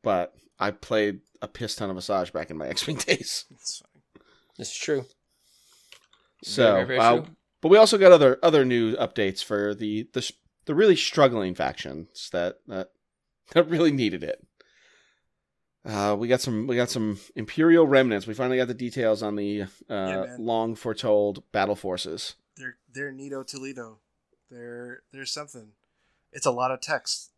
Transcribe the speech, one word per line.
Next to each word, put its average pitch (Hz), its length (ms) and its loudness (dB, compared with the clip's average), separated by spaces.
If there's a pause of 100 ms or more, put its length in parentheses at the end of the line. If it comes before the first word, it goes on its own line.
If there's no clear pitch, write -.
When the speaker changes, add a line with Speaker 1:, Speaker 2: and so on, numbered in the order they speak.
Speaker 1:
But 92 320 -2 (260)
I 104 120 -2
played 104 480 -4 (220)
a 104 60 -12
piss - 280 -10
ton 104 140 -6
of 92 80 -6
Asajj 90 340 -4
back 73 200 -8
in 80 60 -12
my 73 100 -10
<laughs> - 20 -8
X-Wing - 280 -6
days. - 540 -4
Speaker 2:
That's - 300 -14
fine. - 420 -20 (340)
Speaker 3:
This 120 140 -12
is - 60 -12
true. 139 280 -4 (1400)
Speaker 1:
So, 131 200 0
Speaker 3:
Very, 98 220 4
very, - 20 -10
very 127 120 -2
Speaker 1:
uh, 117 240 6
Speaker 3:
true. - 120 -18 (260)
Speaker 1:
but 160 80 0
we 202 80 10
also 220 200 8
got 190 140 10
other, 143 320 8
other 156 220 4
new 117 300 0
updates 98 480 -4
for 104 300 -4
the, 107 400 -6
the 127 60 -4
s-, - 120 -8 (340)
the 151 100 -4
really 190 200 6
struggling 113 600 2
factions 73 760 -8
that, 90 260 -4 (100)
that, 92 240 -10 (300)
<laughs> - 320 -20
that 165 160 2
really 165 220 2
needed 104 320 -2
it. - 220 -8 (1400)
Uh, 104 320 -2
we 117 120 -6
got 127 100 2
some, 113 260 -4
we 127 120 -4
got 123 120 -2
some 107 300 -4 (160)
Imperial 160 500 4
remnants. 127 400 2
We 113 80 -10
finally 127 240 -2
got 123 120 0
the 123 40 -6
details 113 480 -2
on 104 140 -6
the, 101 280 -6
uh, - 20 -8 (240)
Speaker 2:
Yeah, 95 360 -4
man. 123 140 -14
Speaker 1:
long 113 360 -2
foretold 104 760 0
battle 101 240 0
forces. 90 600 -10 (200)
Speaker 2:
They're, 127 220 -18 (160)
they're 139 180 -10
Nito 135 320 -12
Toledo. 127 560 -14 (500)
They're, 120 520 -16 (100)
they're 135 140 -16
something. 127 460 -14 (600)
It's 135 140 -10
a 135 60 2
lot 127 200 -4
of 127 80 -8
text. - 580 -8